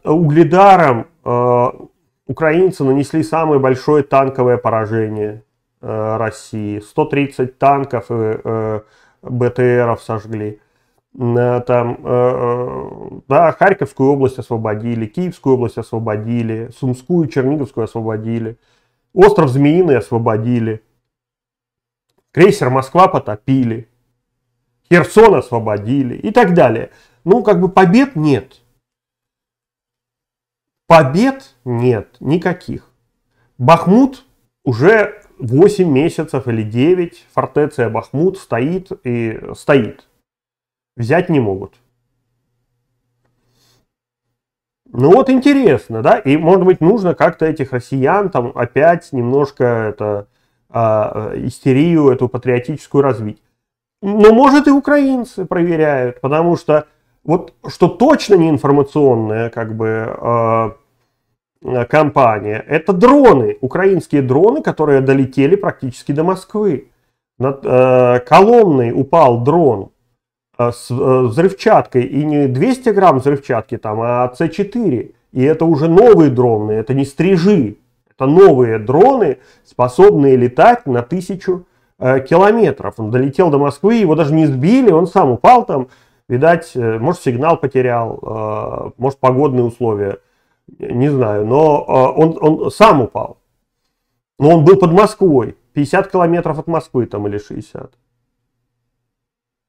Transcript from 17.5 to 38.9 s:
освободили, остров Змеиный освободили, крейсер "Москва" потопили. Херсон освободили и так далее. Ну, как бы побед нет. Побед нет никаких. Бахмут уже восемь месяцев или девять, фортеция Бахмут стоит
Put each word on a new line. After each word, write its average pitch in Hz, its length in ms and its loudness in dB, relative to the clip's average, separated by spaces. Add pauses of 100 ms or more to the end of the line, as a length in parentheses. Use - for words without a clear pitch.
освободили, 113 720 -8 (560)
остров 175 360 2
Змеиный 143 480 2
освободили, 113 840 -4 (1500)
крейсер 156 380 2
"Москва" 131 380 0
потопили. 117 800 -4 (1040)
Херсон 190 440 4
освободили 117 800 -4
и - 160 -8
так 208 220 2
далее. 123 380 0 (320)
Ну, 202 200 2
как 190 180 2
бы 180 80 0
побед 190 460 2
нет. 147 460 -2 (2250)
Побед 165 760 2
нет 120 560 -2
никаких. - 720 -6 (680)
Бахмут 170 680 2 (400)
уже 175 560 0 (180)
восемь 175 500 2
месяцев 151 580 -2
или 113 160 -4
девять, 156 680 -2
фортеция 131 560 -4
Бахмут 135 480 -4
стоит 156 540 -6 (120)